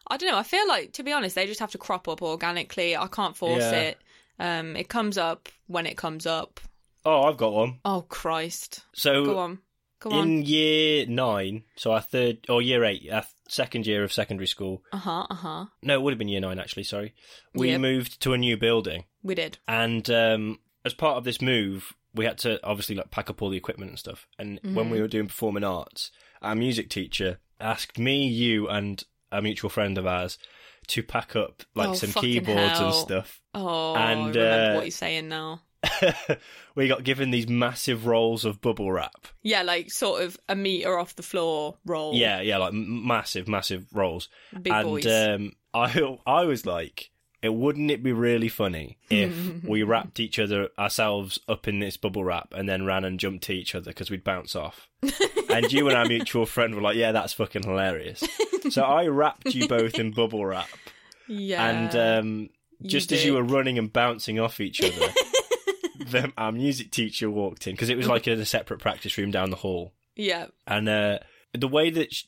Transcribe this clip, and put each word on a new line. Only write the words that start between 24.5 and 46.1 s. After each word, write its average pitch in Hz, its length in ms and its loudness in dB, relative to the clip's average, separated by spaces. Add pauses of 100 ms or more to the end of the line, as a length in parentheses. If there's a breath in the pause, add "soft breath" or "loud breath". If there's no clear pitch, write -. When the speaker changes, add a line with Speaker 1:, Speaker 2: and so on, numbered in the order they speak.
Speaker 2:
when 190 120 -6 (160)
we 113 60 0
Speaker 1:
Mm-hmm. 110 60 2
Speaker 2:
were 110 60 0
doing 107 200 -2
performing 101 360 -2
arts, - 460 -6 (320 soft breath)
our 107 140 -2
music 117 340 0
teacher 92 480 -4 (220)
asked - 360 -4
me, 135 300 2
you, 117 420 2
and 101 340 -4 (280)
a 101 100 -2
mutual 107 300 -2
friend 101 260 0
of 92 100 -2
ours 90 300 -2 (520 loud breath)
to 117 160 -2
pack - 320 -4
up, - 260 -2 (140)
like, 98 140 2
Speaker 1:
Oh, 92 40 0
Speaker 2:
some 101 160 -2
Speaker 1:
fucking 123 180 0
Speaker 2:
keyboards 123 500 2
Speaker 1:
hell. 165 80 2
Speaker 2:
and 165 100 2
stuff. - 440 -4 (140)
Speaker 1:
Oh, 165 400 -2
Speaker 2:
And, 113 420 2
Speaker 1:
I 113 40 6
remember 113 320 4
Speaker 2:
uh, - 20 4
Speaker 1:
what 104 100 0
you're 165 60 -6
saying 160 380 -4
now. 160 340 -8 (220)
Speaker 2:
<laughs> - 180 -2 (720 loud breath)
we 135 140 2
got 131 160 0
given 131 260 0
these 120 180 0
massive 120 580 0
rolls 113 380 4
of 104 160 -2
bubble 101 300 0
wrap. 82 360 -4 (160)
Speaker 1:
Yeah, 208 200 2
like, 175 280 -2
sort 196 320 0
of 185 140 -6 (120)
a 196 80 -2
meter 190 420 0
off 175 180 -6
the 180 60 -12
floor 160 600 -2
roll. 156 300 -4
Speaker 2:
Yeah, 107 260 2
yeah, 101 180 0
like, 92 140 0
m-, 110 340 -6
massive, 107 420 -2
massive 95 440 -4
rolls. 92 360 -2 (320 loud breath)
Speaker 1:
Big 175 120 -2
Speaker 2:
And, 107 160 2
Speaker 1:
boys. 151 180 -2
Speaker 2:
um, 107 460 2 (220)
I, 123 480 2